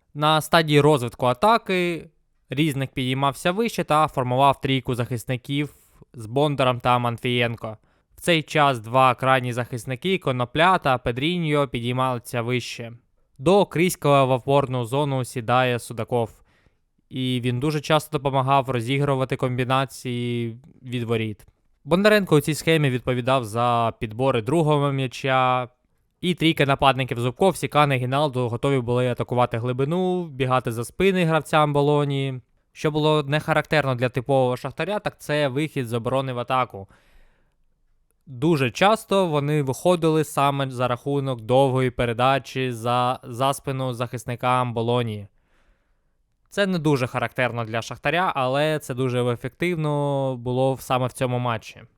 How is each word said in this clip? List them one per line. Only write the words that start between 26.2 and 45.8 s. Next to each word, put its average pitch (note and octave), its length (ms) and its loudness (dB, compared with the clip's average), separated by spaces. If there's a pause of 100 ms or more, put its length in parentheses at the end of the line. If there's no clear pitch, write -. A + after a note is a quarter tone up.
І F3 140 0
трійка D#3 320 2
нападників C3 540 2
Зубков, C#3+ 360 2
Сікан C#3+ 360 2
і C3 40 0
Гіналду B2+ 520 -2
готові C3 320 0
були B2 280 0
атакувати A#2+ 500 0
глибину, E3 680 -2
бігати B2+ 460 -2
за A2+ 120 -4
спини F#3 400 0
гравцям D#3 480 2
Болонії, C#3+ 680 0 (320)
що - 180 -2
було D3+ 320 2
не C#3+ 180 -2
характерно D3 540 0
для B2 140 0
типового B2+ 480 0
Шахтаря, E3 420 -6
так - 220 -8
це D3 280 0
вихід C3+ 400 -4
з A2 40 -6
оборони B2+ 400 -2
в A#2+ 60 -6
атаку. A#2+ 500 -4 (1400)
Дуже C3+ 440 0
часто G3 560 2
вони D3 360 0
виходили D#3 640 2
саме C#3 460 0
за B2 180 -4
рахунок C3+ 520 -4
довгої B2+ 500 2
передачі B2+ 840 0
за, B2 500 -2
за B2+ 300 -2
спину C3 420 -6
захисникам B2 800 -2
Болонії. A2+ 540 -2 (1300)